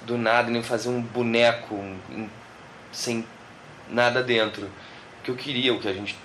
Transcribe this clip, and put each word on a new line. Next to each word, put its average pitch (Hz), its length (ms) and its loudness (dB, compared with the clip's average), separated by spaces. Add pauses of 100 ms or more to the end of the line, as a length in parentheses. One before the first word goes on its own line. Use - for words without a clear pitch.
do 120 140 -2
nada, 117 320 4
nem 117 140 0
fazer 120 260 -2
um 123 120 0
boneco, 117 720 2
um, 98 540 -8 (640)
sem 113 340 -4 (640)
nada 120 340 4
dentro. 107 420 0 (540)
O - 40 -20
que - 80 -4
eu 123 40 -2
queria, 127 380 0
o 101 60 -2
que 107 80 -4
a 95 60 0
gente 101 320 -8